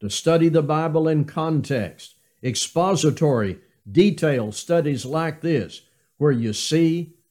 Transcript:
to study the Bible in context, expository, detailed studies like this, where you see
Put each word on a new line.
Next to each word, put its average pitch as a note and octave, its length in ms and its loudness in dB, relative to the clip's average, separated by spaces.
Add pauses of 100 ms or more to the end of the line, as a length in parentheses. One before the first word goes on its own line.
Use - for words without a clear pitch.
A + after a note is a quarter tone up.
to G2+ 100 -6
study E3 380 2
the D#3+ 140 4
Bible D#3 440 0
in D#3 180 2
context, D3+ 920 -4 (260)
expository, D3 1160 0 (300)
detailed D3 640 2
studies D3 500 -2
like D#3 360 -4
this, C#3+ 420 -2 (340)
where D3 160 2
you A#2 200 -2
see E3 600 -2 (160)